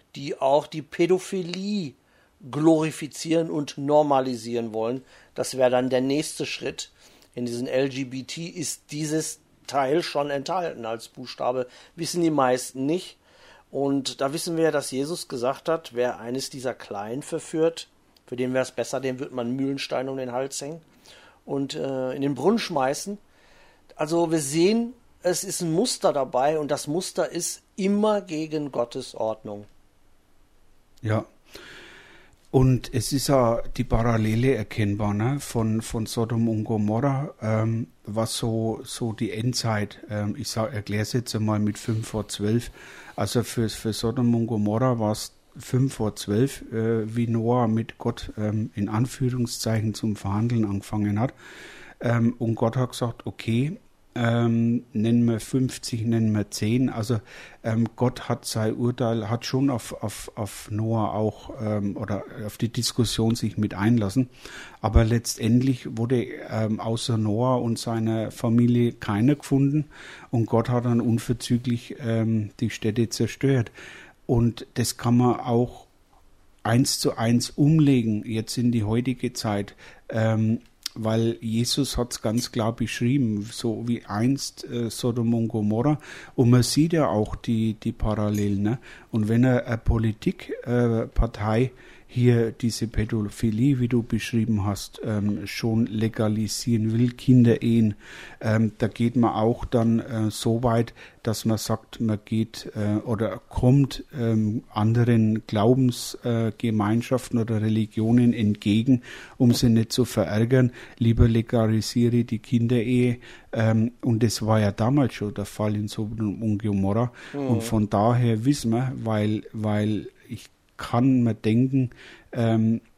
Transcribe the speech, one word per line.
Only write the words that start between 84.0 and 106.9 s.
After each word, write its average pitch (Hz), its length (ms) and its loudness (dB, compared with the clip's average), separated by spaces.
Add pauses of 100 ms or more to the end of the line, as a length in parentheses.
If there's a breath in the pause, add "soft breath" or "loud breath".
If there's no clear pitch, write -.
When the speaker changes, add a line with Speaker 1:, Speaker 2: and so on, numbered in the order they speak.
Speaker 2:
einst, 117 580 -2
äh, 120 240 -4
Sodom 117 460 0
und 113 140 2
Gomorra. 113 520 2 (340 loud breath)
Und 123 140 6
man 123 140 8
sieht 160 320 2
ja 151 120 4
auch 104 300 0
die, 110 380 0
die 113 180 -4
Parallelen, 104 720 0
ne? 107 160 0 (320 loud breath)
Und 107 180 0
wenn 117 160 4
er 127 220 4
eine 120 100 -2
Politik, 113 800 -2 (100)
äh, 117 420 2
Partei 113 640 0 (380 loud breath)
hier 117 440 4
diese 113 340 -2
Pädophilie, 110 920 0
wie 120 80 2
du 120 140 2
beschrieben 110 640 0
hast, - 400 -4
ähm, 104 420 -2
schon 113 400 0
legalisieren 110 1040 0
will, 120 200 2
Kinderehen, 117 800 6 (460 loud breath)
ähm, 110 380 2
da 120 80 2
geht 117 300 0
man 113 180 4
auch 110 300 2
dann, 117 340 2
äh, 110 320 -2
so 113 320 0
weit, 117 320 2 (300 loud breath)
dass 110 200 -2
man 110 140 2
sagt, - 420 -6
man 110 240 0
geht, - 520 -4
äh, 107 240 0
oder 107 480 -2
kommt, 131 560 2 (120)
ähm, 113 460 0 (100)
anderen 113 760 2
Glaubens-, 120 760 2
äh, 117 340 0
Gemeinschaften 113 800 0